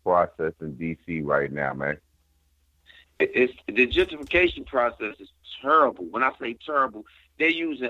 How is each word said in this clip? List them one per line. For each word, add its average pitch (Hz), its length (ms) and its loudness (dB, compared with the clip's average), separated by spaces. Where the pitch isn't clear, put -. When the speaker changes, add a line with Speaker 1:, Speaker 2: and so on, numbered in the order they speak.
Speaker 1:
process 85 580 2
in 76 140 -10
D 82 300 -6
C 82 160 -6
right 71 300 0
now, 69 220 -4
man? 71 240 -6
Speaker 2:
It, 78 140 2
it's, 127 200 2
the 120 200 2
gentrification 160 760 0
process 117 540 -2
is 98 100 -20
terrible. 131 440 4
When 110 180 -2
I 131 160 2
say 117 160 -6
terrible, 131 380 -2
they're 160 120 2
using 156 400 -4